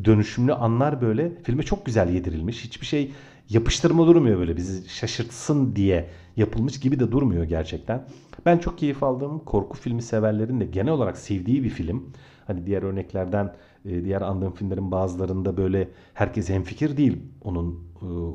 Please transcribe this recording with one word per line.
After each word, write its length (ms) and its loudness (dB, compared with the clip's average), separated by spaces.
dönüşümlü 480 4
anlar 480 2
böyle 300 2
filme 200 0
çok 220 -2
güzel 280 2
yedirilmiş. 500 -4
Hiçbir 220 -14
şey 260 -2
yapıştırma 580 4
durmuyor 320 6
böyle 180 0
bizi 320 -6
şaşırtsın 880 -2
diye 340 2
yapılmış 420 0
gibi 200 0
de 120 2
durmuyor 320 2
gerçekten. 640 -4
Ben 120 6
çok 200 -4
keyif 260 -2
aldım. 420 -2
Korku 320 -2
filmi 240 -4
severlerin 580 0
de 60 0
genel 280 0
olarak 240 0
sevdiği 460 0
bir 60 0
film. 440 -6
Hani 180 -6
diğer 180 0
örneklerden, 680 -2
e, 180 -4
diğer 180 -2
andığım 320 -2
filmlerin 380 -4
bazılarında 680 -2
böyle 320 0
herkes 360 -2
hemfikir 480 -2
değil 220 2
onun, 380 -4
e, 40 -10